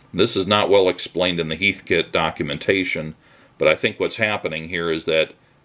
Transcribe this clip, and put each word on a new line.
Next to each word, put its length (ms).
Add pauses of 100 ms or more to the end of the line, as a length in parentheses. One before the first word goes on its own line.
(120)
This 240
is 100
not 220
well 220
explained 500
in 80
the 80
Heathkit 560
documentation, 1000 (420)
but 120
I 60
think 240
what's 180
happening 520
here 240
is 140
that 260 (320)